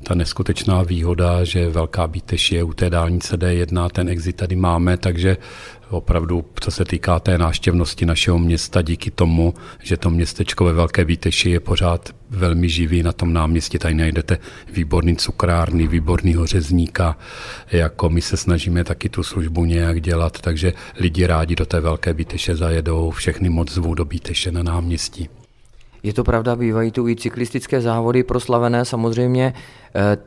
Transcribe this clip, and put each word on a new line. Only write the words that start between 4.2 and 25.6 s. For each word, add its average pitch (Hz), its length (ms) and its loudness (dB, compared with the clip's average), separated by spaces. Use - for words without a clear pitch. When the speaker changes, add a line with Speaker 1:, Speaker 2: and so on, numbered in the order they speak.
Speaker 1:
tady 90 200 -2
máme, 87 400 4
takže 92 400 2
opravdu, 85 540 0
co - 100 -4
se - 140 -2
týká 85 360 0
té 90 180 2
návštěvnosti 82 680 0
našeho 85 320 2
města, 85 440 0
díky 80 280 -4
tomu, 82 440 2
že 87 140 -2
to 87 140 0
městečko 85 540 0
ve 85 80 4
Velké 82 320 2
Bíteši 82 460 0
je 85 100 2
pořád 87 480 0
velmi 87 380 2
živý, 82 340 0
na 80 100 0
tom 85 200 0
náměstí 80 460 0
tady 80 160 0
najdete 80 440 0
výborný 85 440 2
cukrárny, 85 720 0
výbornýho 85 600 2
řezníka, 85 680 0
jako 82 360 2
my 82 120 2
se - 160 -2
snažíme 85 480 0
taky - 240 -4
tu - 140 -4
službu 82 420 -2
nějak 82 360 2
dělat, 82 400 -2
takže 85 320 0
lidi 87 260 2
rádi 82 300 0
do 80 100 0
té 82 140 0
Velké 80 340 0
Bíteše 82 420 -4
zajedou, 82 540 0
všechny - 380 -2
moc 82 240 0
zvu 82 220 -2
do 82 100 -2
Bíteše 85 480 -4
na 85 100 -2
náměstí. 85 680 -4